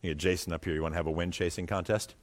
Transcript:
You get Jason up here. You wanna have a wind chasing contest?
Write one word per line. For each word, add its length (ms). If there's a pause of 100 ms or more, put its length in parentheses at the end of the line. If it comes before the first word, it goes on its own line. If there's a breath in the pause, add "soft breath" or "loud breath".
You 80
get 80
Jason 340
up 120
here. 100
You 80
wanna 140
have 100
a 60
wind 200
chasing 360
contest? 540